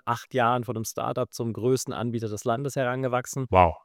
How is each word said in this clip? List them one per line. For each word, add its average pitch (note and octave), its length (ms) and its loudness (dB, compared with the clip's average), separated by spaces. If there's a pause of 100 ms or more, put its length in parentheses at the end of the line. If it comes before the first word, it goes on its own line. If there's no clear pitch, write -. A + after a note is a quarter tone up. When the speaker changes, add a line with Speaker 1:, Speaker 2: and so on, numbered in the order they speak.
Speaker 1:
acht - 280 -4
Jahren A#2+ 320 2
von A#2+ 100 -6
einem A2 100 -4
Startup B2 480 -4
zum A#2 200 -6
größten B2 400 0
Anbieter A2+ 360 -4
des G#2 160 -8
Landes B2 320 -2
herangewachsen. B2+ 760 -2
Speaker 2:
Wow. F2 340 8